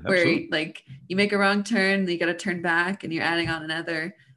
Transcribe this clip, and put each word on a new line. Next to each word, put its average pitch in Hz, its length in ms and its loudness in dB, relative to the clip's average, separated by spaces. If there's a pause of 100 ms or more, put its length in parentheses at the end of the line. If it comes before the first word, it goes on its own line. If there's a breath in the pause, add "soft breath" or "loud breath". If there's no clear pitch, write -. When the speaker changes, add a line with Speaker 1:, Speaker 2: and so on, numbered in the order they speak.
Speaker 1:
where, 180 200 4
Speaker 2:
absolutely. 170 240 0
Speaker 1:
like, 160 340 -4 (240 loud breath)
you 180 80 -4
make 202 160 2
a 202 60 2
wrong 202 260 4
turn, 196 440 2
you 175 100 0
gotta 170 160 0
turn 175 280 -4
back 175 420 0
and 165 80 -6
you're 165 120 -2
adding 165 260 0
on 160 140 -4
another 165 520 -6 (200 soft breath)